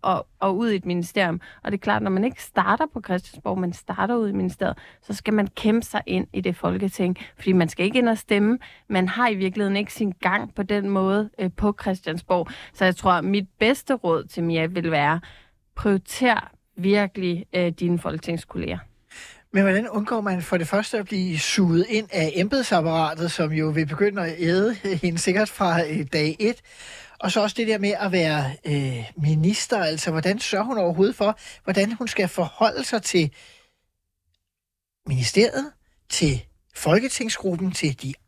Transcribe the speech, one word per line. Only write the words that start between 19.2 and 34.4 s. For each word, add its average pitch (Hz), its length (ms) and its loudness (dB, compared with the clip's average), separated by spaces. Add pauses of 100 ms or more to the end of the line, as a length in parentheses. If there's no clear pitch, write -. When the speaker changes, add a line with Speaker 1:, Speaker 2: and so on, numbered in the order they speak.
Speaker 2:
Men 196 100 4
hvordan 196 260 2
undgår 214 320 -2
man 185 200 -2
for 180 160 0
det 165 100 -2
første 208 300 0
at 202 80 -4
blive 185 340 -2
suget 175 500 4
ind 214 220 0
af 160 240 0
embedsapparatet, 165 960 0
som 156 200 -2
jo 156 180 0
vil 156 180 0
begynde 196 340 0
at 165 180 -4
æde 185 340 2 (280)
hende 170 160 0
sikkert 196 320 2
fra, 170 380 0
øh, 156 260 -2
dag 156 260 0
et? 226 220 0 (580)
Og 185 120 -2
så 214 100 2
også 208 180 0
det 226 80 0
der 220 120 2
med 196 200 0
at 196 120 -2
være, 160 320 2 (240)
øh, 135 380 -2 (240)
minister, 175 480 2
altså 160 340 -2
hvordan 180 280 0
sørger 208 260 -2
hun 247 120 -4
overhovedet 185 380 2
for, 214 240 0 (240)
hvordan 202 280 0
hun 233 160 -6
skal 190 200 0
forholde 202 560 0
sig 226 180 -2
til 165 300 2 (1800)